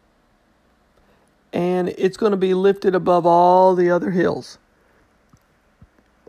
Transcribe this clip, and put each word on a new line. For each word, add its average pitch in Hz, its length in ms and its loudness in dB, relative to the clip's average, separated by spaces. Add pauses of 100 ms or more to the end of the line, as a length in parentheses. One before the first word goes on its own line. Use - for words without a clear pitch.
(1500)
and 180 380 -4
it's - 260 -4
gonna 208 200 -2
be 185 180 -2
lifted 196 400 0
above 175 320 0
all 180 480 4
the 175 160 0
other 175 200 -2
hills, - 480 -4 (1700)